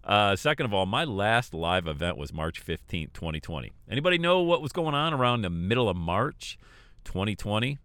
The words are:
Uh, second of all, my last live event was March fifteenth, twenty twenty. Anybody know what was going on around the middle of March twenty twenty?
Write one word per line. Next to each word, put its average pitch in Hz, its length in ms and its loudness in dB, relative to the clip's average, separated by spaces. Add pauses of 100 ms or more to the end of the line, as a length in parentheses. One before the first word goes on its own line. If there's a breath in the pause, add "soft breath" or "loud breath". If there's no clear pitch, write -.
Uh, 101 320 4
second 147 320 0
of 104 40 0
all, 95 140 4
my 117 180 0
last 113 480 0
live 85 360 0
event 78 280 -2
was 73 160 -10
March 78 280 -6
fifteenth, - 540 -8
twenty 78 260 -6
twenty. 71 320 -10 (180)
Anybody 170 300 2
know 175 200 4
what 170 220 2
was 151 100 -6
going 160 220 -2
on 151 220 0
around 120 260 4
the 92 80 0
middle 98 400 2
of 90 80 0
March 90 640 -2 (440 soft breath)
twenty 98 320 -2
twenty? 113 500 -2